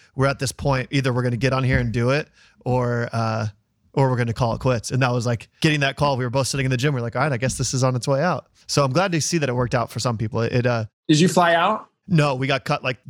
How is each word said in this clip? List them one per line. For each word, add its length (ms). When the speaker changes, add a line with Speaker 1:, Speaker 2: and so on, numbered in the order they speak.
Speaker 1:
we're 140
at 100
this 140
point. 400
Either 200
we're 120
gonna 120
get 160
on 120
here 160
and 100
do 200
it, 180
or, 480
uh, 360
or 140
we're 80
gonna 160
call 220
it 60
quits." 320
And 100
that 100
was, 140
like, 220
getting 200
that 160
call. 200
We 60
were 80
both 160
sitting 200
in 40
the 60
gym. 180
We're 60
like, 160
"All 60
right, 100
I 40
guess 220
this 160
is 80
on 140
its 100
way 160
out." 240
So 160
I'm 80
glad 180
to 100
see 180
that 100
it 60
worked 200
out 160
for 80
some 200
people. 240
It, 100
it, 140
uh, 180
Speaker 2:
Did 100
you 80
fly 280
out? 340
Speaker 1:
No, 300
we 100
got 180
cut, 200
like, 140